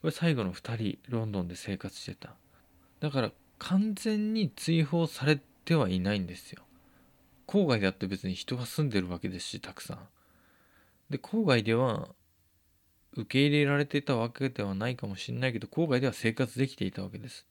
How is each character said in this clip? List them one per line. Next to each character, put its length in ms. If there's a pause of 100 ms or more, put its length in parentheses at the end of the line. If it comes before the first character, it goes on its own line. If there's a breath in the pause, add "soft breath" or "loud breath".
こ 60
れ 40
最 240
後 80
の 80
二 240
人、 240 (100)
ロ 160
ン 60
ド 100
ン 60
で 80
生 220
活 180
し 100
て 100
た。 200 (640 soft breath)
だ 100
か 120
ら 100 (260)
完 380
全 380
に 180
追 320
放 240
さ 180
れ 140 (260)
て 80
は 160
い 100
な 140
い 60
ん 80
で 80
す 160
よ。 120 (840 soft breath)
郊 180
外 160
だ 80
っ 40
て 140
別 220
に 40
人 220
が 100
住 220
ん 20
で 120
る 80
わ 100
け 80
で 140
す 40
し、 140
た 140
く 80
さ 140
ん。 40 (1120 soft breath)
で、 80
郊 260
外 200
で 100
は 340 (1040)
受 120
け 220
入 120
れ 60
ら 120
れ 80
て 120
い 60
た 120
わ 140
け 200
で 140
は 100
な 140
い 80
か 100
も 120
し 160
れ 40
な 120
い 40
け 60
ど、 80
郊 200
外 120
で 80
は 60
生 180
活 260
で 100
き 100
て 80
い 80
た 100
わ 60
け 80
で 100
す。 240